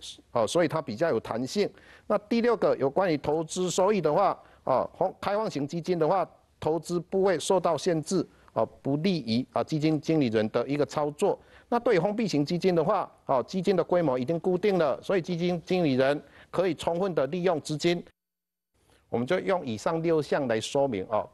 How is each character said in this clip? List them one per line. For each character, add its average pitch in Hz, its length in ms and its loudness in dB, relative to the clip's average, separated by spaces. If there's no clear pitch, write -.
哦， 117 140 2
所 170 180 0
以 147 40 0
它 156 140 -4
比 107 140 -8
较 165 120 0
有 113 120 0
弹 117 260 -6
性。 196 220 -2
那 214 100 0
第 233 220 -2
六 226 160 2
个 147 200 2
有 135 140 0
关 185 220 0
于 147 40 2
投 151 280 -2
资 180 260 -4
收 196 220 2
益 196 80 0
的 156 120 2
话， 175 240 2
啊， 123 240 0
封-， 185 220 -2
开 202 160 -2
放 220 120 -2
型 143 180 -4
基 170 140 -6
金 175 180 -2
的 156 100 2
话， 180 200 0
投 160 200 0
资 170 200 -4
部 190 240 -2
位 185 160 2
受 185 220 2
到 170 180 2
限 160 240 0
制， 180 240 -2
啊， 110 140 2
不 139 140 0
利 165 240 0
于， 113 320 0
啊， 120 100 0
基 156 160 -2
金 151 220 2
经 160 200 2
理 131 60 4
人 110 240 2
的 120 160 0
一 139 100 -2
个 143 80 0
操 147 280 -2
作。 185 260 0
那 240 100 0
对 233 180 2
于 - 40 4
封 208 160 0
闭 226 100 0
型 147 180 0
基 175 140 -2
金 180 160 2
的 160 80 4
话， 185 260 0
啊， 131 180 2
基 185 200 -6
金 190 140 2
的 165 80 2
规 175 180 2
模 131 160 2
已 127 60 -2
经 165 160 -2
固 180 180 0
定 190 200 2
了， 143 240 2
所 196 140 0
以 170 60 0
基 180 140 -4
金 175 280 -2
经 185 200 0
理 135 100 2
人 139 260 2
可 175 160 0
以 165 80 -2
充 170 240 -2
分 190 160 -2
的 143 140 0
利 175 140 -6
用 170 180 0
资 151 160 -6
金。 170 260 0
我 113 60 -2
们 120 100 0
就 185 140 0
用 180 240 -2
以 113 120 -4
上 165 260 -4
六 165 180 2
项 147 280 -2
来 110 120 0
说 139 280 0
明， 98 200 -4
哦， 104 260 -2